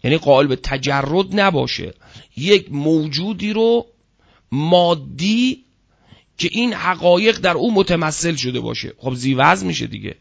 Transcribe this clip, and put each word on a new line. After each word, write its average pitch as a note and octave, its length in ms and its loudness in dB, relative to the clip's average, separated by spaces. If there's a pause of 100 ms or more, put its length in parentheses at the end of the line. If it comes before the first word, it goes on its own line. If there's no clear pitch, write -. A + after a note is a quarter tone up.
یعنی D#3 140 2
قائل C#3+ 300 6
به C3 80 0
تجرد C#3 840 -2
نباشه، C3+ 540 -2 (440)
یک E3+ 340 2
موجودی D#3+ 800 -2
رو A3+ 320 2 (640)
مادی E3+ 1120 0 (720)
که E3+ 140 -2
این A#3 220 -2
حقایق F3+ 680 2
در F3+ 140 0
او F#3 200 0
متمثل E3 640 0
شده B2+ 240 -6
باشه، A#2 380 -8
خب B2+ 160 -6
ذی B2+ 200 -2
وضع F3 340 2
می‌شه C#3+ 200 -4
دیگه. G2+ 340 -12